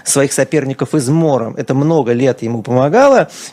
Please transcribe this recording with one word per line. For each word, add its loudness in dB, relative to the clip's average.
своих 0
соперников -2
измором. 0
Это -4
много 2
лет 0
ему -6
помогало, 2